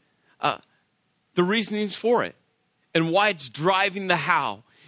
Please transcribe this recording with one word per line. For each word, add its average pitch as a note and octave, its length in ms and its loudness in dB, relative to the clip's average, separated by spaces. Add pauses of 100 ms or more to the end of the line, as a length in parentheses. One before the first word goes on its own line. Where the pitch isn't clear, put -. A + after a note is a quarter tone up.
(400)
uh, C3+ 200 0 (760)
the F3+ 100 2
reasonings G#3 520 -2
for A3 280 0
it E2+ 120 -8 (580)
and E3 180 2
why G3+ 180 4
it's C#3+ 200 -6
driving F#3+ 580 0
the F3+ 80 4
how, C#3+ 480 -2 (240)